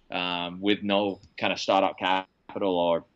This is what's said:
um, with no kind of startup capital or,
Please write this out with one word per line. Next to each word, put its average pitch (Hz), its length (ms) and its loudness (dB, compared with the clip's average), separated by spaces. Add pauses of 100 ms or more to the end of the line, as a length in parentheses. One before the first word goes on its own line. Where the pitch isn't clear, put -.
(100)
um, 90 500 -4
with 101 220 2
no 101 380 0 (180)
kind 107 120 0
of 90 80 -4
startup 95 400 2
capital 95 300 0 (340)
or, 87 420 2 (120)